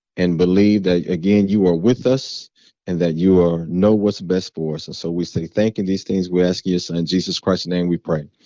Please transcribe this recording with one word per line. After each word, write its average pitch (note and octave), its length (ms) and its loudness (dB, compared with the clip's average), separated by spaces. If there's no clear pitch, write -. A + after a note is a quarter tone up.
and F2+ 200 0
believe G2 460 2
that, F2+ 240 0
again, G2 400 2
you G2 200 2
are F2 80 4
with A2 300 0
us - 440 -2
and F2+ 160 -4
that E2 140 0
you F2+ 280 4
are, E2+ 240 0
know F#2 260 4
what's G#2 280 0
best F#2 340 -4
for D#2 200 -4
us. D#2 120 -14
And D2 80 -12
so E2 160 -6
we E2+ 140 -2
say E2 200 -6
thank G#2+ 320 -2
you G#2 60 -4
these F#2+ 200 -2
things. F#2 260 -2
We F2+ 140 2
ask F2+ 220 0
in F#2+ 60 -2
your F2+ 80 0
son, E2+ 260 -4
Jesus F2 340 -2
Christ's F#2 280 -2
name F2 200 -2
we F2 100 0
pray. D#2 300 -4